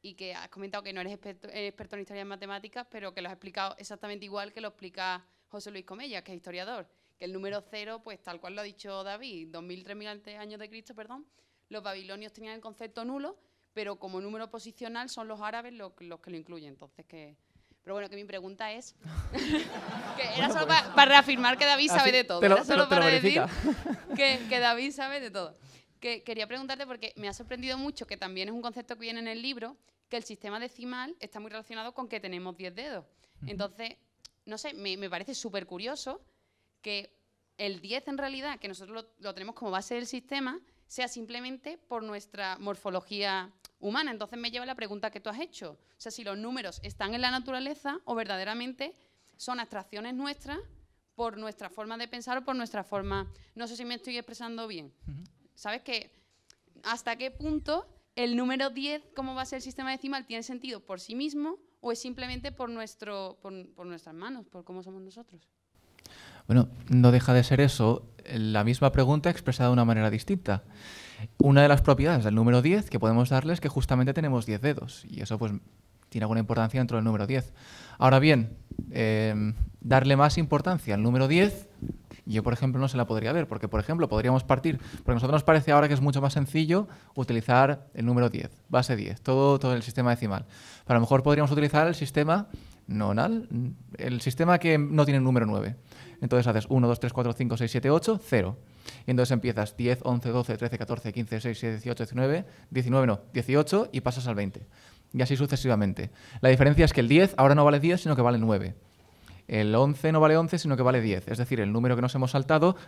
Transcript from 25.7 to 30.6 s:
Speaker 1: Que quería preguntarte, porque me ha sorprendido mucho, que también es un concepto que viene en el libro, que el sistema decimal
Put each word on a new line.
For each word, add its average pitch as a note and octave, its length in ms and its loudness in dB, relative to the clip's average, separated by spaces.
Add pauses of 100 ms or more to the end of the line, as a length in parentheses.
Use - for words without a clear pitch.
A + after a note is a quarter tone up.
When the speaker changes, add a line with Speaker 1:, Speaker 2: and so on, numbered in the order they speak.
Speaker 1:
Que A#3+ 220 -8
quería A3 220 -8
preguntarte, C4 400 -10
porque B3 300 -14
me G#3 140 -10
ha G3 40 -10
sorprendido B3+ 440 -10
mucho, C#4 280 -10
que G3+ 120 -14
también F#3+ 320 -10
es A3 40 -10
un A#3+ 80 -10
concepto A#3+ 340 -12
que A3+ 80 -20
viene A3+ 180 -10
en A3+ 80 -10
el A3+ 120 -12
libro, B3 360 -10 (320)
que A#3+ 80 -8
el A3+ 60 -10
sistema G#3 360 -12
decimal B3 600 -12